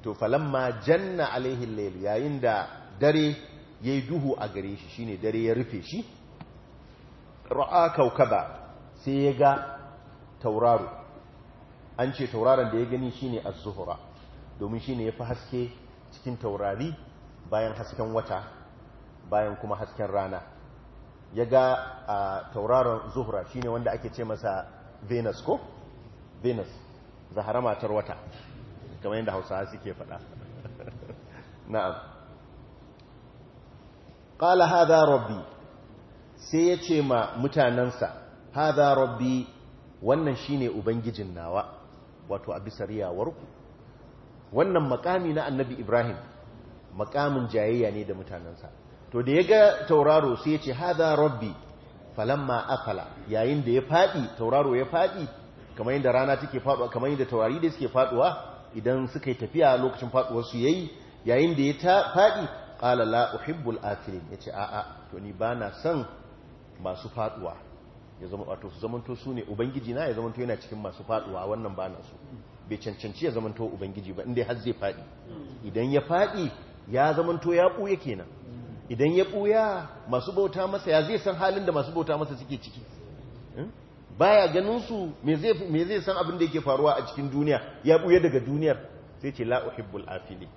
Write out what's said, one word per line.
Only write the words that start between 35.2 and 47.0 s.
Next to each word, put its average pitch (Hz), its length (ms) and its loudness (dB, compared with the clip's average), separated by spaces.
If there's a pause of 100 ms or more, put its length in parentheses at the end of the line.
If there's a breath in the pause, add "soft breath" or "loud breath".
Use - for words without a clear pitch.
Sai 165 320 2
ya 180 80 4
ce 160 240 2
ma 123 360 2
mutanansa, 123 760 2 (400)
"Hadha 143 420 4
rabbi, 127 500 0 (560)
wannan 139 340 2
shine 131 340 -2
ubangijin 110 640 -4
nawa," 87 320 -4 (640)
wato 98 240 -6
a - 60 -6
bisa 104 260 -10
riyawarku. 104 580 -4 (1080)
Wannan 165 340 4
makami 160 460 0
na 151 120 -2
Annabi 131 340 -2
Ibrahim, 117 360 2 (800)
makamin 131 540 0